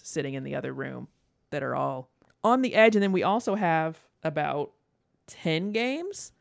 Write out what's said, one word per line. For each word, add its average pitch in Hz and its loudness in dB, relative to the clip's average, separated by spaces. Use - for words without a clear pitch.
sitting 139 -4
in 131 -8
the 139 -6
other 139 -6
room 131 -10
that 143 -6
are 127 -4
all 135 -4
on 247 4
the 254 0
edge. 220 8
And 202 4
then 196 2
we 185 2
also 196 0
have 160 0
about 147 -4
ten 175 -2
games 269 -4